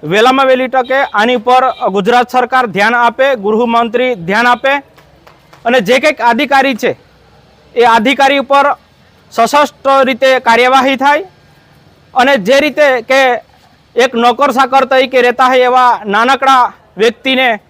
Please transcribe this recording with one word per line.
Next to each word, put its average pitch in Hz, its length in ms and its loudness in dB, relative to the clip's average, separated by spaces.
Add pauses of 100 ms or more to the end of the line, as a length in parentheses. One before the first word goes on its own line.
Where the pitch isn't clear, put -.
વહેલામાં 240 420 0
વહેલી 262 220 0
તકે 262 360 -2
આની 240 340 -2
પર 247 520 0
ગુજરાત 226 400 0
સરકાર 254 360 0
ધ્યાન 208 300 -2
આપે, 247 400 0
ગૃહમંત્રી 233 800 -2
ધ્યાન 196 320 -2
આપે 247 220 -2 (960)
અને 240 140 0
જે 233 200 0
કંઈક 302 220 -2
અધિકારી 262 540 0
છે 208 220 -4 (800)
એ 233 80 2
અધિકારી 269 540 2
ઉપર 277 380 0 (560)
સશસ્ત્ર 269 720 0
રીતે 262 360 0
કાર્યવાહી 254 560 2
થાય 285 300 0 (920)
અને 262 220 2
જે 233 220 0
રીતે 285 420 0
કે 262 400 0 (540)
એક 254 200 0
નોકર 240 360 0
સાકર 262 340 0
તરીકે 262 360 0
રહેતા 247 260 0
હોય 254 120 2
એવા 247 460 2
નાનકડા 247 680 0 (240)
વ્યક્તિને 240 600 -2 (100)